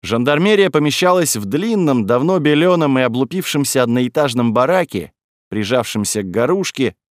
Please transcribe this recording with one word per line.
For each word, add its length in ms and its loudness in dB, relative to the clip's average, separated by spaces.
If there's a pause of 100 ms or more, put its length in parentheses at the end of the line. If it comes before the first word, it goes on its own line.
Жандармерия 680 2
помещалась 640 0
в 80 -6
длинном, 600 0
давно 320 2
белёном 600 2
и 40 2
облупившемся 840 -2
одноэтажном 680 0
бараке, 600 0 (360)
прижавшемся 720 -4
к 80 -8
горушке, 680 -2 (140)